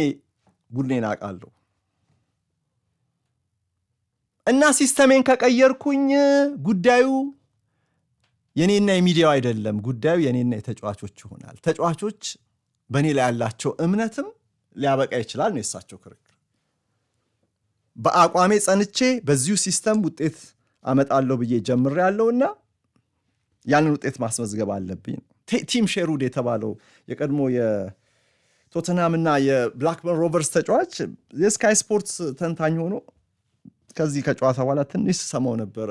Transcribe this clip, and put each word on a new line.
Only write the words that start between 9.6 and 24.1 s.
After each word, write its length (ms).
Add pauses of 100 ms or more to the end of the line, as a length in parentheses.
ጉዳዩ 400
የኔና 340
የተጫዋቾች 640
ይሆናል። 460
ተጫዋቾች 580 (680)
በእኔ 200
ላይ 140
ያላቸው 560
እምነትም 480 (480)
ሊያበቃ 400
ይችላል 360
ነው 80
የእሳቸው 380
ክርክር። 280 (1700)
በአቋሜ 640
ጸንቼ 380 (260)
በዚሁ 340
ሲስተም 440
ውጤት 360 (480)
አመጣለሁ 520
ብዬ 240
ጀምሬያለሁና 840 (1200)
ያንን 260
ውጤት 260